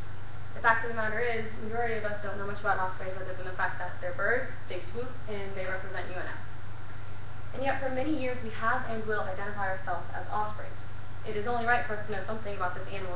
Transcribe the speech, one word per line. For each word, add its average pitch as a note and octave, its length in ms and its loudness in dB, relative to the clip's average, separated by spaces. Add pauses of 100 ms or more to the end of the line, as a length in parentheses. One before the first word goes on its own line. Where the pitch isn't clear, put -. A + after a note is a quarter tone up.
(580)
The - 80 0
fact A3+ 160 6
of A#3 80 0
the A3+ 80 0
matter G#3+ 240 0
is, A3+ 240 0 (160)
majority A3+ 400 0
of G#3 80 0
us G3+ 160 -2
don't G3+ 160 -2
know G3 80 -2
much G3+ 80 -2
about F#3+ 240 2
ospreys F#3 320 0
other F#3+ 240 -2
than F#3 80 0
the F#3 80 -2
fact F#3 240 0
that F3+ 240 0
they're F3+ 160 0
birds, A3+ 320 2 (160)
they F3+ 240 -2
swoop, B3 240 0 (160)
and G3 240 0
they F#3+ 160 -2
represent F#3 400 0
U F3+ 80 0
N E3 80 0
F. - 160 -2 (1120)
And B3 80 0
yet C4+ 160 2
for C4 160 0
many C4+ 240 2
years B3+ 240 0
we A3+ 160 -2
have A#3 320 2
and A3 160 0
will G#3+ 160 2
identify G3+ 480 0
ourselves F3+ 480 0
as - 160 0
ospreys. G#3+ 400 0 (560)
It G#3 80 0
is G#3 80 0
only A#3 240 2
right A#3+ 160 4
for A3 80 -2
us G#3 160 -2
to G3+ 80 -2
know F#3+ 80 -2
something G#3 320 -2
about F3+ 160 0
this F#3+ 160 -2
animal F#3+ 260 -2